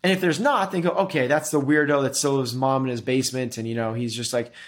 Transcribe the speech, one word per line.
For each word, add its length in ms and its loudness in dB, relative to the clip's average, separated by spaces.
And 80 4
if 80 2
there's 220 2
not, 320 2
then 80 0
go, 80 2
"Okay, 380 0
that's 240 0
the 100 2
weirdo 420 4
that 140 -2
still 160 0
lives 180 0
with 80 -6
mom 240 2
in 80 -2
his 80 -4
basement. 580 -2
And, 80 -6
you 100 -4
know, 180 -2
he's 200 -4
just 200 -6
like, 180 -2